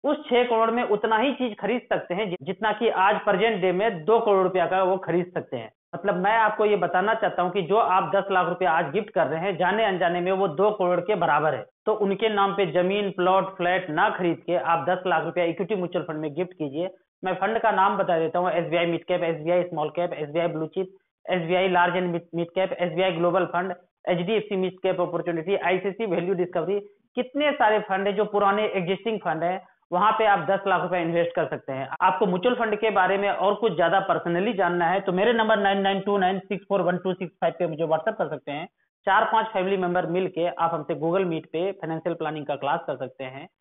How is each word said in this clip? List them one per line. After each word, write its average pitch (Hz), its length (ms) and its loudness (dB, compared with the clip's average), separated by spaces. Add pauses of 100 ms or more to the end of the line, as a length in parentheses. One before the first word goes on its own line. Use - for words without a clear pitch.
उस 302 260 -2
छह 240 140 4
करोड़ 226 280 2
में 240 120 0
उतना 214 340 2
ही 254 160 2
चीज 240 240 -4
खरीद 226 320 -2
सकते - 240 -2
हैं 202 160 -2
जि-, 170 140 -6
जितना 196 280 -2
कि 220 180 0
आज 202 260 4
present 208 460 2
day 185 100 2
में 180 340 0
दो 220 140 6
करोड़ 202 240 4
रुपया 180 220 2
का 185 180 0
वो 185 140 2
खरीद 175 360 -2
सकते 135 240 -6
हैं। 113 140 -10 (240)
मतलब 190 200 -2
मैं 202 220 2
आपको 214 280 2
ये 208 100 4
बताना 180 380 0
चाहता 180 280 -2
हूँ 180 100 0
कि 190 100 -2
जो 175 160 2
आप 185 380 2
दस 196 160 2
लाख 180 160 2
रुपया 175 240 0
आज 160 200 0
गिफ्ट 202 180 -4
कर 170 180 0
रहे 156 120 -4
हैं, 180 180 -4
जाने 190 280 0
अनजाने 180 360 0
में 185 100 0
वो 190 160 2
दो 180 240 2
करोड़ 180 280 0
के 208 160 0
बराबर 151 380 2
है। 110 120 -8 (200)
तो - 80 2
उनके 202 360 0
नाम 196 240 2
पे 196 120 2
जमीन, 180 460 0
plot, 185 460 2
flat 180 320 -2
ना 175 200 2
खरीद 170 380 -2
के 170 80 0
आप 165 340 0
दस 180 180 0
लाख 160 160 0
रुपया 170 200 -2
equity 170 320 -2
mutual 175 300 -4
fund 156 120 -6
में 151 160 -6
गिफ्ट 180 200 -6
कीजिए। 156 360 -6 (340)
मैं 185 100 -2
fund 202 260 -2
का 220 120 2
नाम 196 260 4
बता 175 220 2
देता 165 200 0
हूँ, 180 120 0
एसबीआई 170 340 0
मिड 165 180 -2
cap, 175 200 -2
एसबीआई 165 400 0
small 156 260 -4
cap, 170 240 -2
एसबीआई 151 340 -2
ब्लू 156 200 -4
chip, 190 300 -6 (320)
एसबीआई 180 400 0
large 175 260 4
एंड 180 160 0
मिड, 170 100 -2 (140)
mid 170 200 -2
cap, 185 180 0
एसबीआई 180 380 0
global 175 340 2
fund, 180 300 -4 (320)
एचडीएफसी 196 480 -2
mid 185 280 -2
cap 180 180 0
opportunity, 165 540 -2
आईसीसी 185 500 -2
value 175 280 -2
discovery, 180 460 -2 (360)
कितने 277 360 0
सारे 220 280 4
फंड 196 280 -2
है 202 60 0
जो 208 120 0
पुराने 208 400 2
existing 196 540 -2
fund 160 240 -4
है, 180 340 -6 (140)
वहां 196 200 4
पे 220 140 2
आप 202 140 4
दस 185 280 0
लाख 180 140 2
रुपया 180 180 -2
invest 170 360 0
कर 160 100 0
सकते - 280 -8
हैं। 135 160 -8 (120)
आपको 220 240 4
mutual 185 300 2
fund 220 200 0
के 220 140 0
बारे 196 280 2
में 202 120 0
और 196 260 2
कुछ 208 200 0
ज्यादा 170 240 4
personally 185 540 0
जानना 175 340 2
है, 190 120 2
तो 190 120 -2
मेरे 185 220 4
number 220 260 2
nine 196 220 2
nine 196 180 0
टू 202 180 0
नाइन 190 220 0
सिक्स 185 300 -8
फोर 196 120 2
वन 175 160 0
टू 185 160 -2
सिक्स 180 280 -8
फाइव 170 180 0
पे 175 80 0
मुझे 160 160 -4
WhatsApp 160 340 -2
कर 165 120 -2
सकते 147 220 -10
हैं। 143 160 -8 (380)
चार 202 200 4
पांच 220 200 0
family 190 320 -2
member 180 280 0
मिलके 175 420 -2
आप 165 260 -2
हमसे 156 220 -4
Google 170 300 0
Meet 160 200 -4
पे 180 260 -4
financial 165 440 -6
प्लानिंग 156 300 -6
का 143 100 -4
क्लास 139 320 -2
कर 143 80 -4
सकते 131 280 -12
हैं। 139 260 -14 (120)